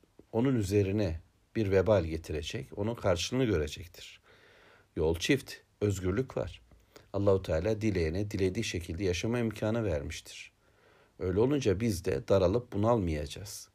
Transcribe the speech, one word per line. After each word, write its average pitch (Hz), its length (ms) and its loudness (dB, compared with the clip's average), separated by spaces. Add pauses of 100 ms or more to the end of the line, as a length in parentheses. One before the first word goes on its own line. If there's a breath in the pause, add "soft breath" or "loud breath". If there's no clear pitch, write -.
(320)
onun 127 220 2
üzerine 98 640 2 (360)
bir 107 140 0
vebal 95 340 6
getirecek, 80 720 -6
onun 107 160 -2
karşılığını 107 500 0
görecektir. - 760 -4 (760 soft breath)
Yol 82 220 2
çift, - 340 0 (280)
özgürlük 98 560 -2
var. - 260 -6 (500 loud breath)
Allahu 98 300 2
Teala 92 380 -2
dileyene 98 500 0
dilediği 95 340 -2
şekilde 87 400 -6
yaşama 104 340 0
imkanı 110 460 -2
vermiştir. - 680 -6 (640 soft breath)
Öyle 92 220 2
olunca 127 400 2
biz 82 240 0
de 67 240 -2
daralıp 98 440 4
bunalmayacağız. 98 1040 -2